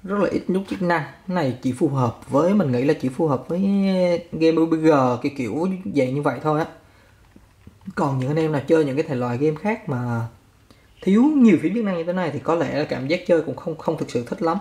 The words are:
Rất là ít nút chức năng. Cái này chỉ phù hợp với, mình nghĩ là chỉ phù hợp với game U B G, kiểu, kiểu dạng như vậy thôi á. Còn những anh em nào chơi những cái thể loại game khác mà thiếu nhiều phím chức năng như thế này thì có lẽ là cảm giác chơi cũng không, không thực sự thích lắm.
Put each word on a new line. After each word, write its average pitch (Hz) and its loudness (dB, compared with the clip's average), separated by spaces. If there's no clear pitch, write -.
Rất 190 -4
là 180 2
ít - -4
nút 190 0
chức 196 -6
năng. 175 0
Cái - -10
này 135 -2
chỉ 131 -2
phù 139 0
hợp 131 -2
với, 156 2
mình 180 2
nghĩ 123 0
là 151 2
chỉ 160 -2
phù 170 -2
hợp 135 -2
với 170 -4
game 160 4
U 160 4
B 165 0
G, 160 4
kiểu, 143 -2
kiểu 135 -4
dạng 131 2
như 147 -2
vậy 135 -2
thôi 151 2
á. 160 0
Còn 139 0
những 127 -2
anh 151 0
em 160 0
nào 143 -2
chơi 160 4
những 131 -4
cái 156 0
thể 151 -4
loại 123 -2
game 151 0
khác 214 -4
mà 120 -4
thiếu 202 4
nhiều 262 6
phím 170 -2
chức 233 -2
năng 196 -2
như 165 -4
thế 175 -4
này 180 -2
thì 135 -6
có 156 0
lẽ 135 -2
là 151 0
cảm 127 -6
giác 170 -2
chơi 165 4
cũng 143 -6
không, 160 -8
không 156 -4
thực 147 -8
sự 120 -4
thích - -8
lắm. 165 0